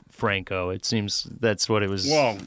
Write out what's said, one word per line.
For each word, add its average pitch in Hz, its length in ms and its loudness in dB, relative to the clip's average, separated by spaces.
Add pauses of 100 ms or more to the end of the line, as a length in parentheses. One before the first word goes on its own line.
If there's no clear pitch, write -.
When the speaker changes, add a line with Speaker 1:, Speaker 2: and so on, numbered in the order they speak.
Speaker 1:
Franco. 95 600 -2
It 95 160 -6
seems 104 420 -2 (120)
that's 110 300 2
what 107 140 4
it 98 60 0
was 95 180 -2
Speaker 2:
Well, 139 400 4